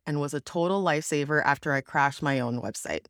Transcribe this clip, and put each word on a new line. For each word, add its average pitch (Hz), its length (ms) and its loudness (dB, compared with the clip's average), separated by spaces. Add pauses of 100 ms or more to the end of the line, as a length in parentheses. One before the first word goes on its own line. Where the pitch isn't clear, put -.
and 147 160 0
was 143 100 -4
a 147 80 -4
total 180 420 0
lifesaver 151 640 2
after 143 300 2
I 135 80 0
crashed 143 400 0
my 139 180 2
own 120 220 -2
website - 480 -6